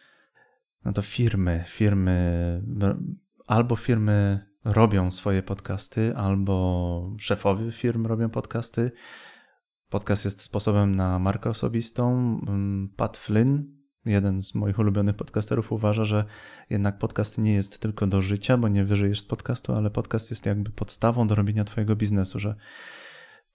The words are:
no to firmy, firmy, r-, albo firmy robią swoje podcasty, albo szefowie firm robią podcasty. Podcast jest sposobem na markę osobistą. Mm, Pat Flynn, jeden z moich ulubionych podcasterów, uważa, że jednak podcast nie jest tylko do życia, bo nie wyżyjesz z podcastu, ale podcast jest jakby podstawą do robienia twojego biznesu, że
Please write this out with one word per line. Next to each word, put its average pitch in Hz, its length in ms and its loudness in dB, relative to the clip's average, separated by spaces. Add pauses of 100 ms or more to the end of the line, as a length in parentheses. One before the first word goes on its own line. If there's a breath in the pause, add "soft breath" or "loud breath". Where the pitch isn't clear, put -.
(840 loud breath)
no - 80 -2
to 104 80 0
firmy, 92 640 0
firmy, 98 460 2 (680)
r-, 98 160 2 (500)
albo 117 280 2
firmy 104 720 2 (200)
robią 101 460 6
swoje 95 320 0
podcasty, 101 720 -4
albo 92 1040 0
szefowie 104 520 0
firm 113 340 -2
robią 113 240 -2
podcasty. 120 600 -4 (1000 loud breath)
Podcast - 360 -2
jest - 160 -6
sposobem 101 540 2
na 92 240 0
markę 98 300 0
osobistą. 117 640 -2 (360)
Mm, 98 500 -2
Pat 110 200 -4
Flynn, 135 640 2 (260)
jeden 98 360 2
z - 140 -8
moich 104 240 0
ulubionych 104 360 2
podcasterów, - 560 -4
uważa, 107 340 0
że 107 200 0 (440 loud breath)
jednak 101 280 0
podcast - 400 -2
nie 107 160 4
jest 98 260 0
tylko 107 280 -2
do 95 140 2
życia, 101 360 0
bo 117 100 2
nie 101 180 2
wyżyjesz 101 340 2
z - 60 -12
podcastu, - 480 -4
ale 107 160 0
podcast 110 400 -4
jest - 160 -10
jakby 104 260 -2
podstawą 113 560 0
do 104 80 2
robienia 104 280 2
twojego 107 320 0
biznesu, 101 440 0
że 104 160 -4 (1000 loud breath)